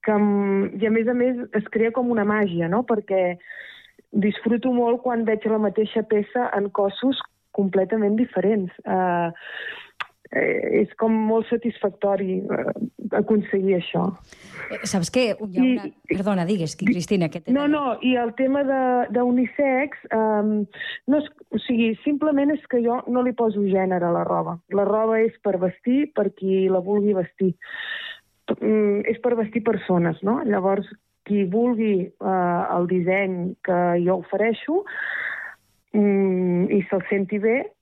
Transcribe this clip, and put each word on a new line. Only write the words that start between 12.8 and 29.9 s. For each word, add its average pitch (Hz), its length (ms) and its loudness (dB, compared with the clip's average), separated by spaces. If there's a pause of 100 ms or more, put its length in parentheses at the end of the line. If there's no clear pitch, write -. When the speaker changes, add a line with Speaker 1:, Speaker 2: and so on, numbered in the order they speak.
Speaker 1:
aconseguir 202 680 2
això. 175 260 -2 (640)
Speaker 2:
Eh, - 180 -12
saps 185 260 -2
què? 254 200 0
Hi 196 80 -2 (160)
ha 240 100 2
Speaker 1:
I 262 60 4
Speaker 2:
una, 233 160 0 (180)
perdona, 190 420 0
digues, 170 300 -2
Speaker 1:
di-, 196 140 -2
Speaker 2:
Cristina, 175 420 0
que 175 100 -10
t'he 240 140 0
Speaker 1:
No, 285 80 2
Speaker 2:
tallat. 294 80 2
Speaker 1:
no, 294 140 0 (140)
i 254 180 2
el 233 180 0
tema 269 300 2
de, 269 160 0 (300)
d'unisex, 254 960 0
ehm, 214 440 0 (540)
no 285 160 2
és, 302 80 -8 (160)
o - 160 -6
sigui, 226 380 0
simplement 294 520 2
és 294 140 -4
que 240 180 0
jo 233 220 0
no 247 180 0
li 247 100 0
poso 214 300 0
gènere 190 420 2
a 170 80 2
la 170 120 0
roba. 170 420 -2
La 202 180 0
roba 220 360 2
és 226 180 2
per 196 180 -2
vestir, 247 540 0
per 196 220 -2
qui 190 340 0
la 185 140 2
vulgui 208 340 2
vestir. 185 400 0 (960)
Mm, 208 580 2
és 226 140 -2
per 247 140 0
vestir 220 300 -2
persones, 180 560 0